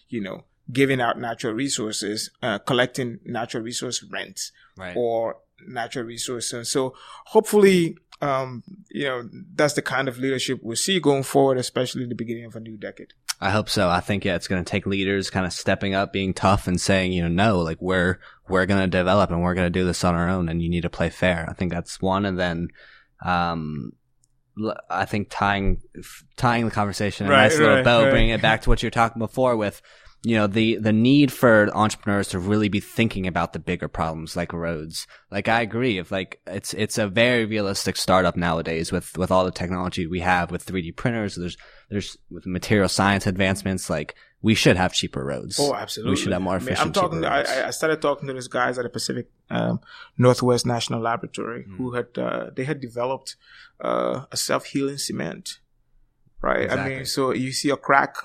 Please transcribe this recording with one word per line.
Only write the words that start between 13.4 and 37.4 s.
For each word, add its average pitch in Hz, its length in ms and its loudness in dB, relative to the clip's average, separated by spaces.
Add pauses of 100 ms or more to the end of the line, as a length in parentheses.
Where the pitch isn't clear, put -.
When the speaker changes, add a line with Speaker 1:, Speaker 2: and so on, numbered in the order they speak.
Speaker 2:
I 95 80 0
hope 104 200 0
so. 98 180 2
I 87 120 2
think, 98 260 -2
yeah, 95 100 0
it's 87 120 -8
gonna 92 160 -2
take 98 220 -4
leaders 98 440 0
kinda 92 200 -2
stepping 98 440 -2
up, 95 180 0
being 95 220 0
tough - 340 2
and 90 100 0
saying, 92 360 2
you 87 80 0
know, 85 60 0
"No, 95 320 2
like, 82 200 -2
we're, 90 380 2 (280)
we're 92 200 2
gonna 95 200 4
develop 90 440 4
and 85 120 0
we're 87 120 2
gonna 87 160 2
do 92 160 4
this 87 180 0
on 90 100 4
our 85 140 2
own 90 220 2
and 85 120 0
you 85 60 0
need 85 140 0
to 85 80 -2
play - 180 0
fair." 85 400 0
I - 60 -8
think 87 180 -2
that's - 300 -6
one. 95 240 2
And 92 120 0
then, 87 300 0 (560)
um, 82 680 -2 (720)
l-, 110 140 -4 (140)
I 92 160 -2
think 104 240 -4
tying, 98 500 0 (180)
f-, - 260 -18 (120)
tying 117 300 2
the 107 40 -2
conversation, 101 560 -2
a - 40 0
Speaker 1:
Right, 135 140 8
Speaker 2:
nice 156 140 4
little 147 180 6
Speaker 1:
right, 131 80 2
Speaker 2:
bow, 120 200 6
Speaker 1:
right. 135 60 6
Speaker 2:
bringing 117 240 6
it 104 80 0
back 110 200 4
to - 60 4
what 117 140 6
you 120 60 -2
were - 20 -2
talking 117 300 0
before 123 360 2
with, 104 240 -4 (420)
you 113 140 2
know, 107 100 4
the, 110 300 2
the 107 160 2
need 127 400 6
for 107 420 6
entrepreneurs 101 540 0
to 98 100 -4
really 104 300 2
be 98 120 0
thinking 104 460 -2
about 85 280 -2
the 87 40 -10
bigger 85 300 -4
problems 80 480 -6
like 87 160 -4
roads. 82 540 -6 (240)
Like, 98 180 -4
I 113 140 2
agree. 113 340 0
If, 87 160 -6
like, 95 340 -6
it's, 98 280 -8
it's 104 240 -2
a 107 100 0
very 117 380 2